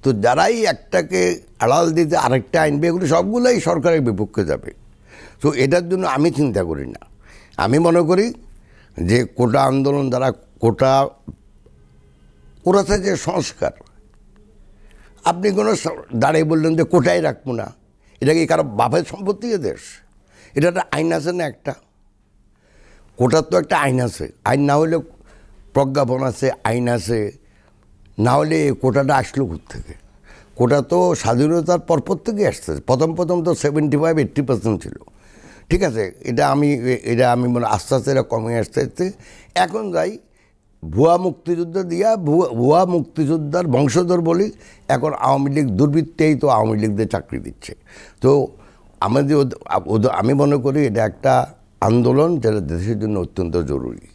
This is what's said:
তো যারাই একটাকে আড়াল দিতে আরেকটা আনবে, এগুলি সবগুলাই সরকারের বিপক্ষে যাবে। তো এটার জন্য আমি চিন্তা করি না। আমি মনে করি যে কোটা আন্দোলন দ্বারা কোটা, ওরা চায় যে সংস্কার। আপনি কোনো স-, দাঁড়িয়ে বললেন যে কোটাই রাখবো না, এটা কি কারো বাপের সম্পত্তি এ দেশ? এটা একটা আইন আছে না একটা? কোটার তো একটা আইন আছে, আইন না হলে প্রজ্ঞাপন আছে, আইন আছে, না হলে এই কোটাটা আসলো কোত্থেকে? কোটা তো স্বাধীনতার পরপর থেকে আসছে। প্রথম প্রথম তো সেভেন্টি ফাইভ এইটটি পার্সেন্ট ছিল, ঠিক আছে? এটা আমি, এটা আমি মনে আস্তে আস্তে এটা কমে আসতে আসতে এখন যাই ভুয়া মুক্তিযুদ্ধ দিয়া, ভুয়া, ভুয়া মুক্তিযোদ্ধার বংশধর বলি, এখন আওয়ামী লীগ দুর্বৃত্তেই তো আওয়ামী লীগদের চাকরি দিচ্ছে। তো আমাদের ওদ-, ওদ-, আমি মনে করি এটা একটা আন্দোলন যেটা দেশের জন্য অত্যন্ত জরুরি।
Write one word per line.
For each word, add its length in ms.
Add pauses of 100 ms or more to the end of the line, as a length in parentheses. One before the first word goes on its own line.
তো 100
যারাই 540
একটাকে 720 (180)
আড়াল 320
দিতে 260
আরেকটা 460
আনবে, 260
এগুলি 180
সবগুলাই 540
সরকারের 400
বিপক্ষে 440
যাবে। 260 (720)
তো 100
এটার 360
জন্য 180
আমি 240
চিন্তা 340
করি 220
না। 140 (560)
আমি 220
মনে 220
করি 320 (760)
যে 160
কোটা 380
আন্দোলন 480
দ্বারা 220 (280)
কোটা, 480 (1600)
ওরা 160
চায় 160
যে 180
সংস্কার। 540 (1500)
আপনি 260
কোনো 240
স-, 300 (120)
দাঁড়িয়ে 280
বললেন 320
যে 80
কোটাই 360
রাখবো 320
না, 200 (480)
এটা 140
কি 120
কারো 160
বাপের 480
সম্পত্তি 420
এ 60
দেশ? 220 (760)
এটা 140
একটা 220
আইন 220
আছে 200
না 120
একটা? 300 (1400)
কোটার 260
তো 160
একটা 200
আইন 220
আছে, 320 (120)
আইন 160
না 140
হলে 240 (760)
প্রজ্ঞাপন 480
আছে, 280 (140)
আইন 240
আছে, 440 (840)
না 140
হলে 240 (100)
এই 60 (100)
কোটাটা 340
আসলো 300
কোত্থেকে? 480 (600)
কোটা 280
তো 320
স্বাধীনতার 640
পরপর 460
থেকে 240
আসছে। 240 (160)
প্রথম 260
প্রথম 300
তো 100
সেভেন্টি 420
ফাইভ 220
এইটটি 240
পার্সেন্ট 400
ছিল, 140 (760)
ঠিক 120
আছে? 220 (160)
এটা 280
আমি, 200 (440)
এটা 200
আমি 160
মনে 180
আস্তে 280
আস্তে 160
এটা 120
কমে 360
আসতে 220
আসতে 300 (440)
এখন 380
যাই 260 (720)
ভুয়া 260
মুক্তিযুদ্ধ 640
দিয়া, 340
ভুয়া, 320
ভুয়া 360
মুক্তিযোদ্ধার 840
বংশধর 540
বলি, 320 (360)
এখন 240 (140)
আওয়ামী 240
লীগ 160
দুর্বৃত্তেই 680
তো 140
আওয়ামী 300
লীগদের 300
চাকরি 300
দিচ্ছে। 340 (480)
তো 100 (680)
আমাদের 360
ওদ-, 220 (280)
ওদ-, 220
আমি 260
মনে 220
করি 300
এটা 180
একটা 420 (340)
আন্দোলন 560
যেটা 240
দেশের 400
জন্য 200
অত্যন্ত 360
জরুরি। 580